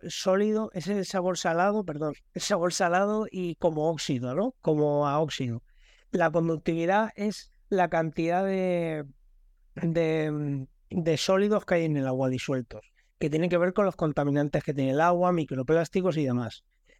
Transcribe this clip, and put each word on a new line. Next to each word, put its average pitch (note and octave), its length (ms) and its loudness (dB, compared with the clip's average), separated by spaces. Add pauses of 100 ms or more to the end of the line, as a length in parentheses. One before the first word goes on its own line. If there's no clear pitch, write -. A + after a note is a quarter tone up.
sólido, G#3 640 0
ese F#3+ 320 -4
sabor F3+ 340 -2
salado, F#3 460 0
perdón, D3+ 300 -6 (200)
el - 80 -8
sabor F3 300 0
salado G3+ 580 0
y F3+ 260 -4
como D#3+ 340 0
óxido, B2+ 440 -2
¿no? G#3+ 260 -2
Como D3 460 2
a C#3+ 140 2
óxido. B2+ 420 -4 (500)
La E3+ 180 4
conductividad E3 840 0
es G#3 340 -6 (200)
la F3+ 180 4
cantidad E3 560 0
de, F3 600 -2 (680)
de, D#3 920 0 (240)
de E3 260 2
sólidos G3 480 2
que - 120 0
hay E3+ 100 2
en D3+ 100 0
el C3+ 100 0
agua C3 220 0
disueltos, B2+ 640 -4 (260)
que D#3 120 -2
tienen D#3 180 0
que F3 80 2
ver F3+ 160 2
con G3+ 140 2
los F3+ 100 -2
contaminantes D3 680 0
que D3+ 120 -4
tiene C3+ 160 0
el C#3 100 2
agua, F3 320 4
microplásticos D#3+ 840 0
y D3+ 80 0
demás. A#2+ 380 -4 (360)